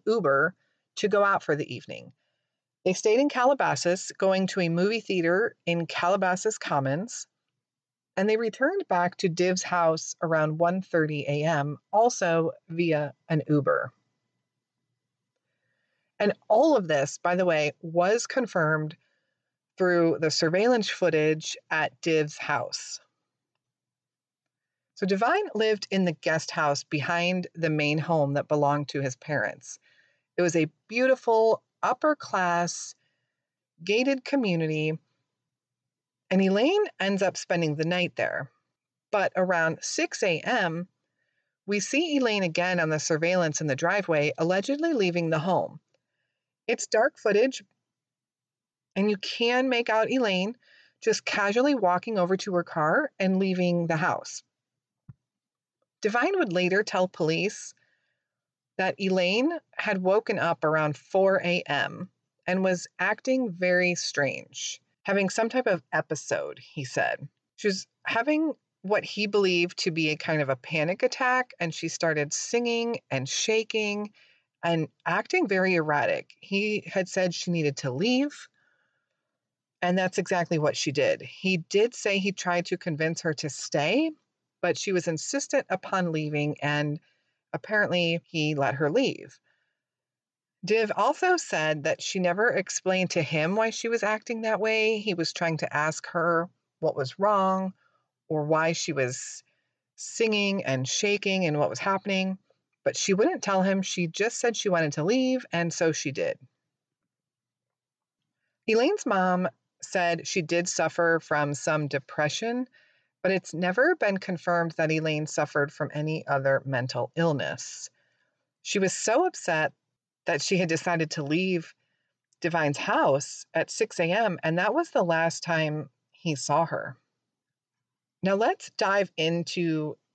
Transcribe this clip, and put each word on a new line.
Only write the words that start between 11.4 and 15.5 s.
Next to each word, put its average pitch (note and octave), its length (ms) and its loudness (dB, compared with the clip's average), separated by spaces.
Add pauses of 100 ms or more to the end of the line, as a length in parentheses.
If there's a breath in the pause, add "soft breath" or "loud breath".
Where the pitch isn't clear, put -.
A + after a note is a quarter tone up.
M, D3 340 0 (140)
also F3 600 2 (180)
via D#3+ 440 0 (140)
an D#3 200 0
Uber. G#2 440 2 (2250)